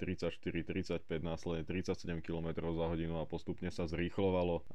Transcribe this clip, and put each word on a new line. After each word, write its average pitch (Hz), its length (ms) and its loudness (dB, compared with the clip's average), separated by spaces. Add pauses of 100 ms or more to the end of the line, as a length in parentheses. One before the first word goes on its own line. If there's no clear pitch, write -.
tridsaťštyri, 85 640 -2
tridsaťpäť, 82 560 0
následne 82 400 0
tridsaťsedem 87 560 -2
kilometrov 82 560 -2
za 82 160 2
hodinu 82 320 0
a 76 80 -4
postupne 85 400 -2
sa 87 160 0
zrýchlovalo. 87 880 2